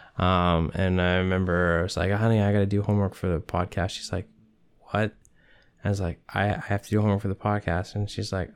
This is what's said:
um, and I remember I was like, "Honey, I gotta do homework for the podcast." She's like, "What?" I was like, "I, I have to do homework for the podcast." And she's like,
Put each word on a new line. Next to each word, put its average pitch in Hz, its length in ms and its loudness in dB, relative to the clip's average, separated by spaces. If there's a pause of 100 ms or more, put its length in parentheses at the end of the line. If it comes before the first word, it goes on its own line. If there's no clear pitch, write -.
(180)
um, 87 580 2
and 92 260 2
I 90 160 2
remember 90 600 2
I 85 40 0
was 92 140 -4
like, 92 140 0
"Honey, 110 300 2
I 101 100 4
gotta 101 140 4
do 101 160 0
homework 101 340 2
for 101 120 -4
the 85 120 0
podcast." 90 520 -4
She's - 200 -10
like, 95 160 -6 (640)
"What?" 104 220 0 (760)
I - 20 0
was 98 120 0
like, 85 180 -4 (140)
"I, 98 160 0
I - 180 -4
have 98 160 -2
to - 60 -16
do 107 120 2
homework 101 200 2
for 98 80 -4
the 98 60 -2
podcast." 101 600 -2
And 104 140 -4
she's - 240 -6
like, 92 220 -4